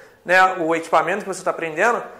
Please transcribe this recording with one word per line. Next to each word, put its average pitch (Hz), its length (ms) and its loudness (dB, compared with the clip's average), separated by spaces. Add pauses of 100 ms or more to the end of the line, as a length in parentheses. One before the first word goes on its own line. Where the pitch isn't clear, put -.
(240)
né, 185 360 4
o 165 160 0
equipamento 165 480 0
que 185 40 -12
você 185 160 -8
tá 170 80 -2
aprendendo, 170 500 -2 (180)